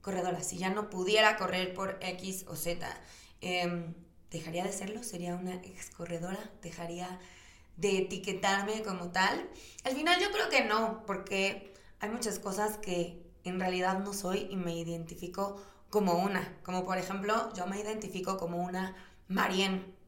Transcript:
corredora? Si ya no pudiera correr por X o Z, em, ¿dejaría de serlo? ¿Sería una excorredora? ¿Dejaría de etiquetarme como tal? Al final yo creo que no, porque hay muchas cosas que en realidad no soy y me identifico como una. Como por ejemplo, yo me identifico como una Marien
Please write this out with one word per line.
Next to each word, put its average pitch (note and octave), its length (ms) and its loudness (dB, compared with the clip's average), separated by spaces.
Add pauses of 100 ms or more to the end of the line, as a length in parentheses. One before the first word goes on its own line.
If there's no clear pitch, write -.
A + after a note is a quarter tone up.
corredora? F3+ 420 0
Si F3+ 140 -4
ya F#3 140 0
no G#3 180 0
pudiera G#3+ 480 6
correr F#3 360 0
por F#3+ 280 -4
X F#3 460 -6
o - 80 -8
Z, - 320 -2 (540)
em, F3 540 0 (360)
¿dejaría E3+ 340 -4
de G3+ 80 -2
serlo? G#3+ 300 -6
¿Sería F3 320 -4
una F3+ 200 -4
excorredora? F3+ 960 -8 (100)
¿Dejaría F3 580 -8 (580)
de G3 220 4
etiquetarme G3 840 0
como F3 280 -4
tal? A3 380 2 (340)
Al C4 120 0
final F4 240 4
yo G4+ 120 4
creo G#4 180 2
que B3+ 160 6
no, G#3+ 400 2
porque G3 680 0 (260)
hay G#3+ 100 -2
muchas A3 300 -2
cosas G#3 380 0
que F3 460 -2 (200)
en F#3 160 -2
realidad F#3 400 2
no G3+ 140 -2
soy G3 380 0
y G3 40 -6
me F3 200 0
identifico F3 880 -4 (280)
como F#3+ 300 6
una. F#3+ 440 0
Como F3+ 220 0
por F#3 120 0
ejemplo, G3 580 0
yo F#3 120 -2
me G3 120 -2
identifico F#3+ 580 -2
como F3 260 -2
una F#3 320 -2 (320)
Marien F#3+ 680 2 (120)